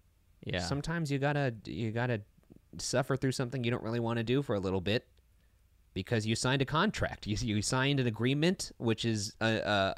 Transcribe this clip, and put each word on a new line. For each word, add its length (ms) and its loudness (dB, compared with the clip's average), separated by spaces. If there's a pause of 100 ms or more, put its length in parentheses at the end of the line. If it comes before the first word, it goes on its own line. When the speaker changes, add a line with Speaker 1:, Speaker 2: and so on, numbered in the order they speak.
(440)
Speaker 1:
Yeah. 160 -2
Speaker 2:
Sometimes 500 -2
you 80 0
gotta, 360 0 (100)
you 260 -4
gotta 300 0 (580)
suffer 380 0
through 160 0
something 320 -4
you 60 2
don't 120 -2
really 180 -2
wanna 220 0
do 200 2
for 120 0
a 60 2
little 200 0
bit 260 0 (880)
because 320 0
you 100 2
signed 260 2
a 40 0
contract. 600 -2
You, 140 0
you 220 0
signed 360 2
an 80 2
agreement, 720 0
which 260 0
is 360 0
a, 60 2
a, 520 2